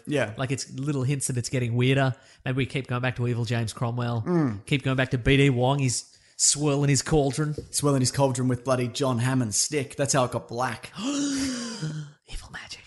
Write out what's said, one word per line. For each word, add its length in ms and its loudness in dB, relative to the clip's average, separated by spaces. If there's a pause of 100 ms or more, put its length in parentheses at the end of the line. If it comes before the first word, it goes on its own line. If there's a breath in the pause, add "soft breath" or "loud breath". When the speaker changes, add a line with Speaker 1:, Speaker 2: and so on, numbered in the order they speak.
Speaker 1:
Yeah. 320 -2
Speaker 2:
like, 140 -4
it's 220 -4
little 300 -2
hints 240 0
that 100 -2
it's 120 -4
getting 240 -2
weirder. 400 4 (320 soft breath)
Maybe 120 -2
we 100 2
keep 180 -6
going 160 -2
back 140 -2
to 120 0
evil 180 0
James 280 -2
Cromwell. 540 -2
Speaker 1:
Mm. 400 0
Speaker 2:
Keep 160 0
going 140 0
back 140 0
to 60 0
B 200 4
D 120 6
Wong. 300 2
He's 260 0 (300 soft breath)
swirling 540 2
his 120 4
cauldron. 540 0 (160)
Speaker 1:
Swirling 300 2
his 100 2
cauldron 380 2
with 160 -2
bloody 240 2
John 300 0
Hammond's 380 0
stick. 380 -2
That's 180 0
how 120 4
it 60 -4
got 180 -6
black. 460 -6
Speaker 2:
<gasps> 40 -12
Evil 1500 -6
magic. 360 -16